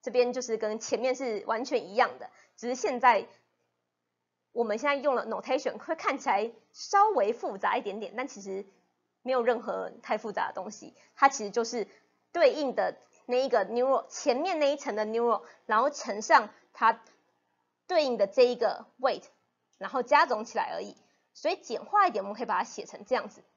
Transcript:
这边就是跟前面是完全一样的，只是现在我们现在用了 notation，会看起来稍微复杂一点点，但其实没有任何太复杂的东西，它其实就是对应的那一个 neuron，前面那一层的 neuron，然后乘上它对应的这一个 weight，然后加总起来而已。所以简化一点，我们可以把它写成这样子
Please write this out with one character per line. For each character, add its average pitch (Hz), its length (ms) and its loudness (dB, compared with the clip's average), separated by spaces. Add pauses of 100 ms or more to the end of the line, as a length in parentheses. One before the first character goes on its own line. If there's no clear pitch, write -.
这 - 80 -8
边 240 220 2
就 254 100 -4
是 233 140 -4
跟 220 240 -4
前 220 200 -4
面 254 160 0
是 240 320 -4
完 226 180 -2
全 226 240 -2
一 196 60 -8
样 214 220 2
的， - 120 -14 (260)
只 233 140 -8
是 254 60 -2
现 254 260 -2
在 226 260 6 (1300)
我 233 100 0
们 214 140 -2
现 240 100 -2
在 285 80 2
用 277 200 2
了 208 120 -2
notation， 220 500 -4
会 320 180 -6
看 277 220 -2
起 - 120 -6
来 214 240 2 (180)
稍 403 380 4
微 240 240 2
复 240 240 -6
杂 196 200 0
一 247 40 -2
点 202 180 -8
点， 202 160 -10
但 254 120 -4
其 208 140 -14
实 196 240 -8 (560)
没 254 120 -2
有 254 100 2
任 233 180 2
何 190 300 -6 (100)
太 - 160 -4
复 214 140 -8
杂 185 160 -2
的 - 60 -10
东 190 180 -8
西， - 240 -18 (200)
它 277 120 6
其 269 160 0
实 202 80 -6
就 233 140 0
是 233 220 -6 (440)
对 302 220 6
应 269 220 -2
的 185 200 0 (300)
那 247 200 0
一 262 40 -2
个 214 160 2
neuron， 240 420 0
前 247 300 -2
面 339 220 -2
那 285 120 2
一 294 60 -2
层 277 180 -6
的 214 100 -2
neuron， 226 380 0 (220)
然 214 160 2
后 277 80 2
乘 226 320 -8
上 220 280 4 (240)
它 - 280 2 (880)
对 330 180 2
应 247 120 0
的 196 100 2
这 220 160 6
一 247 120 4
个 214 300 -2 (140)
weight， 240 240 0 (540)
然 190 120 -10
后 254 140 -4
加 285 220 6
总 220 200 -2
起 226 120 -6
来 180 160 -2
而 175 100 -6
已。 202 120 -14 (380)
所 - 180 -2
以 392 40 0
简 - 300 -8
化 403 220 4
一 - 40 0
点， 196 120 -4
我 196 40 -8
们 202 80 -8
可 240 80 -6
以 - 20 -6
把 185 120 -2
它 190 60 0
写 - 220 -10
成 190 200 -18
这 254 100 0
样 214 140 -4
子 - 140 -20 (140)